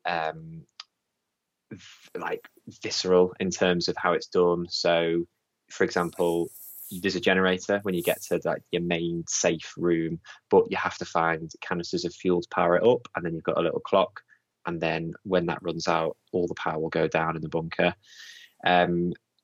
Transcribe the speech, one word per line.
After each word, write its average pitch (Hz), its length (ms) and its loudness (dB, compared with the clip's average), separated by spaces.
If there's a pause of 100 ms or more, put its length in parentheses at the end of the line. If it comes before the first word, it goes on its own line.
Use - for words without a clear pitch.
um, 80 580 -6 (1080)
v-, - 480 -16
like, 87 280 -8 (360)
visceral 90 560 4
in 95 120 -2
terms 87 360 2
of 82 100 -2
how 90 160 2
it's - 140 -2
done. 87 420 2
So, 85 560 2 (440)
for - 140 0
example, 85 640 0 (420)
there's 95 240 -2
a 87 60 -2
generator 95 640 2
when 95 120 -2
you 85 80 -2
get 87 200 2
to, 87 220 0
like, 82 260 -2
your 87 120 0
main 85 440 -2
safe - 500 -2
room, 82 420 0 (300)
but 90 220 6
you 92 60 -2
have - 220 -6
to 87 60 -8
find 82 460 -2 (100)
canisters 87 440 -4
of 85 100 -4
fuel 87 260 0
to - 80 -10
power 90 280 2
it 92 100 4
up, 120 280 2
and 85 100 -4
then 82 100 -4
you've 78 80 -8
got - 160 0
a 85 40 2
little 80 180 -2
clock - 400 0 (440)
and 85 160 -6
then 82 320 -2 (100)
when 90 240 0
that - 160 -4
runs 82 240 -4
out, 82 300 0 (140)
all 90 160 0
the - 80 -4
power 80 240 -4
will 80 100 -2
go 80 180 2
down 80 280 0
in 80 60 -6
the 80 80 -6
bunker. 82 440 0 (720)
Um, 87 480 4 (300)